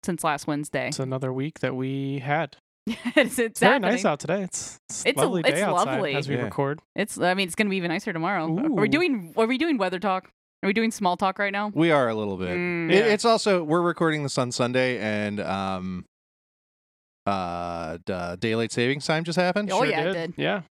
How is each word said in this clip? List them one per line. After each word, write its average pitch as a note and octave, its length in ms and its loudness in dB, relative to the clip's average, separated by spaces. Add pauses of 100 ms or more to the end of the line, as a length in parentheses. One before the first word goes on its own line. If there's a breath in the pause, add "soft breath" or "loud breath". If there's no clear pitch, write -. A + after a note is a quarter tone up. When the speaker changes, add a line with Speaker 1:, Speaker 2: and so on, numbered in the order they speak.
Speaker 1:
since F3 200 -4
last D3+ 240 -2
Wednesday? D3 400 -4
Speaker 2:
It's D3 120 -6
another C3 320 -4
week C3+ 280 -6
that C3 160 -2
we C3+ 440 -4
had. C#3+ 420 -4
Speaker 1:
<laughs> - 260 -20
Yes, A3 100 -6 (180)
it's C4 240 4
Speaker 2:
It's A3+ 200 -2
very B3+ 180 6
nice G#3+ 240 2
Speaker 1:
happening. G3 100 2
Speaker 2:
out - 80 -2
today. G3+ 240 -2
It's, - 360 -10 (100)
it's - 160 -8
Speaker 1:
It's - 140 2
a, - 20 6
Speaker 2:
lovely E3+ 200 2
Speaker 1:
it's E3+ 100 4
Speaker 2:
day E3 100 2
outside F3 320 2
Speaker 1:
lovely. C#3 220 -2
Speaker 2:
as C#3 120 -2
we C#3 100 -2
Speaker 3:
Yeah. A#2+ 80 0
Speaker 2:
record. C#3 340 -2 (160)
Speaker 1:
It's, - 240 -4
I F3+ 160 2
mean, G3 120 0
it's E3+ 80 -8
gonna G#3+ 140 0
be F#3+ 80 0
even E3+ 140 -2
nicer F#3+ 200 -4
tomorrow. E3+ 340 -2
Are F#3+ 260 0
we G#3+ 160 2
Speaker 2:
Ooh. - 0 -
Speaker 1:
doing, C4+ 500 0
are A3+ 80 4
we B3 140 0
doing D#4 180 2
weather F#3 220 0
talk? F#3 280 -2 (340)
Are F#3+ 60 0
we G3 60 2
doing A3+ 180 2
small F3+ 240 0
talk F#3+ 240 0
right G3+ 140 0
now? G#3 200 -2
Speaker 3:
We E3 180 4
are C3+ 180 6
a A2+ 60 0
little G#2 200 -2
bit. F#2 220 -4
Speaker 1:
Mm. F3 340 0
Speaker 3:
It, F#3 40 8
Speaker 2:
Yeah. G#3 180 6
Speaker 3:
it's G#3 100 0
also, G#3 400 4
we're D#3+ 180 2
recording D#3+ 420 2
this C3+ 140 -2
on B2 140 0
Sunday, B2+ 480 2
and, G#2 400 0
um, F#2 640 -4 (1200)
uh, F2 800 -4
d-, G2 80 -6
uh, F2 220 -6
daylight A2+ 360 -2
savings C3 340 -2
time D#3+ 180 0
just E3+ 140 -4
happened. F#3 340 0
Speaker 1:
Oh, F#3+ 80 2
Speaker 2:
Sure C4 80 2
Speaker 1:
yeah, D#3+ 140 0
it F#3 120 -2
Speaker 2:
did. E3+ 220 -6
Speaker 1:
did. C#3+ 60 -6
Speaker 2:
Yeah. F3+ 300 0